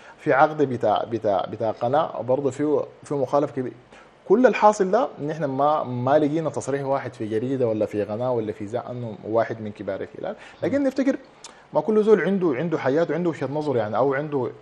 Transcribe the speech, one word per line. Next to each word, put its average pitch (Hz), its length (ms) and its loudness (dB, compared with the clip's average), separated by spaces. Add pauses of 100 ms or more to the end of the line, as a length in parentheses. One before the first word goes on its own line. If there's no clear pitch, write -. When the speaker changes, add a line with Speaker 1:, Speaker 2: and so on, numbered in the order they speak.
(180)
Speaker 1:
في 147 140 0
عقد 151 300 4
بتاع، 117 420 2
بتاع، 107 400 0
بتاع 110 260 -4
قناة 131 520 -2
برضه 131 280 0
في، 147 320 0 (200)
في - 120 -8
مخالف 143 360 0
كبير. 127 220 -6 (560)
كل 240 180 8
الحاصل 208 440 4
ده 226 180 2 (180)
نحن 156 180 -4
ما، 143 400 2
ما 123 340 2
لقينا 156 320 0
تصريح 135 340 -4
واحد 135 300 -4
في 113 120 -6
جريدة 123 420 0
ولا 107 180 0
في 104 180 -2
قناة 113 280 -2
ولا 110 200 -2
في 107 120 -12
ذا 113 260 -6
أنه 120 240 -8 (100)
واحد 110 360 0
من 107 120 -10
كبار 98 280 -8
الهلال، - 360 -10 (260)
لكن 240 180 0
Speaker 2:
مم. 277 60 0
Speaker 1:
نفتكر 262 300 0 (560)
ما 208 80 0
كل 214 240 2
زول 208 160 6
عنده، 175 360 0
عنده 160 220 -2
حياته، 151 360 0
عنده 175 160 0
وجهة 135 220 -4
نظره 147 260 -2
يعني، 107 180 -2
أو 135 180 4
عنده، 143 360 -2 (120)